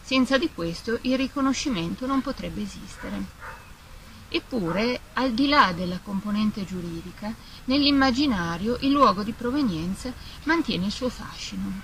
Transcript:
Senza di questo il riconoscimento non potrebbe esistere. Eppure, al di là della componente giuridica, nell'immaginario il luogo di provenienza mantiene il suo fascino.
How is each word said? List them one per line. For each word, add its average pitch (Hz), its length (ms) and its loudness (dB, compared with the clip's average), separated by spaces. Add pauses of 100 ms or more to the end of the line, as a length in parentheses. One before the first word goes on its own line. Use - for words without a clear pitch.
Senza 262 380 2
di 330 160 2
questo 170 480 -4
il 254 140 2
riconoscimento 254 880 0
non 269 160 2
potrebbe 190 400 -6
esistere. - 920 -8 (760)
Eppure, 214 720 -2 (140)
al 254 180 2
di 269 160 4
là 269 240 6
della 180 300 -4
componente 208 640 0
giuridica, 175 680 -8 (320)
nell'immaginario 254 1200 2
il 269 80 4
luogo 233 320 6
di 214 100 -4
provenienza 233 800 -2 (320)
mantiene 262 420 2
il 208 60 0
suo - 160 -2
fascino. 196 760 -6